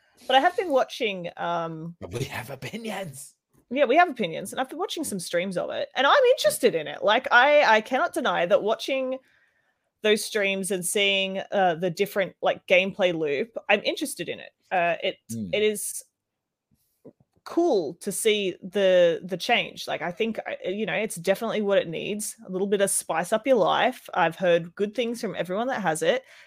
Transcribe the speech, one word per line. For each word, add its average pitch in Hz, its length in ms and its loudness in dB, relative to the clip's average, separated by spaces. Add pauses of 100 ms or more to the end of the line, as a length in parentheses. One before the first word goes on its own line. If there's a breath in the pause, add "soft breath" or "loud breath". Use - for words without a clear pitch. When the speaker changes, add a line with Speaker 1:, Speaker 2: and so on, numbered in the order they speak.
(280)
Speaker 1:
But 254 80 2
I 262 40 10
have 349 160 2
been 370 140 -2
watching, 214 580 -2 (100)
um, 170 600 -6
Speaker 2:
But 85 140 -14
we 127 120 -4
have 120 260 -10
opinions. 190 840 -10 (380)
Speaker 1:
Yeah, 269 140 2
we 240 100 2
have 359 120 6
opinions, 180 460 -6
and 254 80 -6
I've 262 80 -4
been 302 80 -12
watching 349 260 -6
some 202 160 -6
streams 175 380 -4
of 143 140 -6
it, 113 240 -6
and 262 100 0
I'm 453 180 6 (140)
interested 233 380 2
in 156 120 -4
it. 147 160 -10
Like, 226 280 2
I, 262 460 8
I 220 40 4
cannot 285 320 -2
deny 185 320 0
that 208 160 4
watching 262 560 -2 (840)
those 214 200 2
streams 196 460 -2
and 185 160 -2
seeing, 196 540 0 (120)
uh, 185 220 2
the 175 160 -2
different, 190 540 -2
like, - 240 -2
gameplay 185 500 2
loop, 151 400 -4 (100)
I'm 202 160 2
interested 277 460 -6
in 110 100 -10
it. - 120 -18 (200)
Uh, 175 300 2
it, - 140 -2 (180)
Speaker 2:
Mm. 175 180 -8
Speaker 1:
it 214 120 0
is - 400 -2 (1400)
cool 233 560 0
to 202 100 -6
see 208 500 0
the, 180 600 4
the 180 140 -8
change. 202 500 -2
Like, 147 140 -6
I 170 100 -4
think, 220 280 -4
uh, - 300 -6
you 202 160 -4
know, 165 80 -4
it's 208 220 -4
definitely 196 460 -2
what 196 160 2
it - 100 0
needs. 165 480 -8 (100)
A 185 60 -14
little 185 160 -2
bit 196 140 0
of 196 80 2
spice 170 420 -2
up 220 160 -2
your 262 80 6
life. 180 580 2
I've 170 220 2
heard 175 400 0
good 208 180 -4
things 233 280 -4
from 196 160 -6
everyone 180 300 -4
that 247 140 -4
has 160 200 0
it. 170 220 0 (240 soft breath)